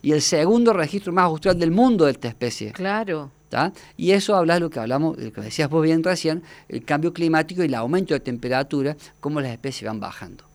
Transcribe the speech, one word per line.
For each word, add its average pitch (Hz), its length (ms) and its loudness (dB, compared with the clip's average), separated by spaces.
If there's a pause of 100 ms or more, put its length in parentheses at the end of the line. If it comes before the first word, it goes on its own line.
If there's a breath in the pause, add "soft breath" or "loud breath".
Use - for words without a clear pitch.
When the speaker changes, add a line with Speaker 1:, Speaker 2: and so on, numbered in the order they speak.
Speaker 1:
y 143 100 2
el 151 80 4
segundo 214 520 4
registro 180 400 -2
más 185 140 4
austral 170 320 0
del 165 120 2
mundo 208 360 6
de 139 60 6
esta 120 160 -6
especie. 113 440 -6
Speaker 2:
Claro. 185 580 -6 (180)
Speaker 1:
¿Tá? 160 240 -2 (240 loud breath)
Y 175 140 0
eso 202 260 4
habla 170 180 4
de 175 60 2
lo 170 80 -2
que 135 100 -8
hablamos, 131 380 0
de 117 100 -10
lo 110 60 -10
que - 80 -12
decías 131 300 -4
vos 160 120 2
bien 160 220 2
recién, 170 380 -2 (260 loud breath)
el - 160 -10
cambio 156 300 -2
climático 165 480 0
y 165 40 2
el 135 100 -2
aumento 156 360 0
de 135 80 0
temperatura, 135 760 -4 (260 loud breath)
cómo 147 200 -4
las 131 120 -6
especies 120 360 -10
van 110 120 -8
bajando. 101 440 -14 (100)